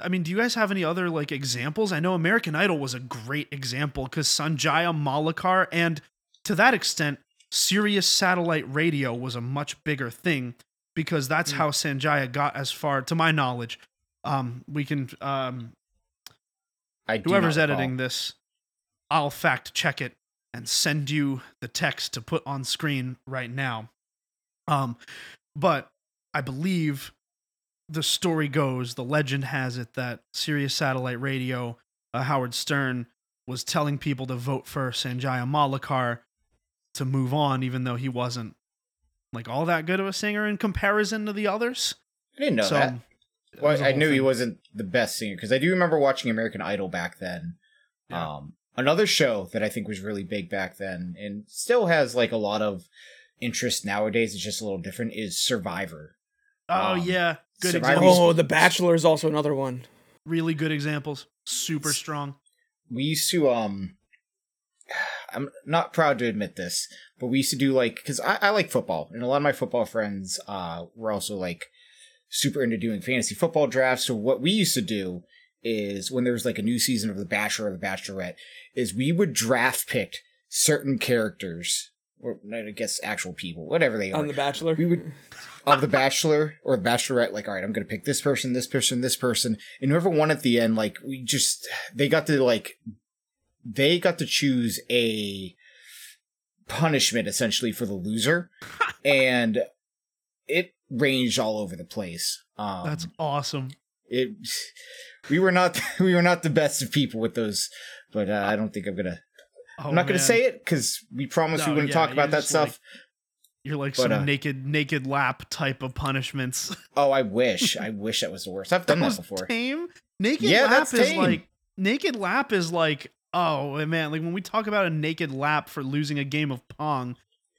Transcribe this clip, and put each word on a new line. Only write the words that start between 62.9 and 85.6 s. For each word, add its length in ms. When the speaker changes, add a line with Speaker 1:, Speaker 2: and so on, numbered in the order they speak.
Speaker 3:
We 120
used 280
to, 180
um, 480
<sighs> 440
I'm 160
not 280
proud 260
to 60
admit 300
this, 320
but 80
we 120
used 120
to 60
do, 160
like, 320
'cause 140
I, 220
I 100
like 200
football, 420
and 80
a 60
lot 100
of 60
my 80
football 340
friends, 640
uh, 380
were 160
also, 240
like, 300
super 340
into 140
doing 240
fantasy 340
football 320
drafts. 380
So 100
what 260
we 100
used 240
to 60
do 420
is 480
when 120
there 100
was, 120
like, 120
a 60
new 160
season 300
of 80
The 80
Bachelor 420
or 100
The 80
Bachelorette, 500
is 200
we 160
would 220
draft 540
pick 300
certain 500
characters, 920
or 180
I 180
guess 320
actual 300
people, 340
whatever 300
they 140
Speaker 2:
On 120
Speaker 3:
are. 40
Speaker 2:
The 60
Bachelor? 400
Speaker 3:
We 140
would, 240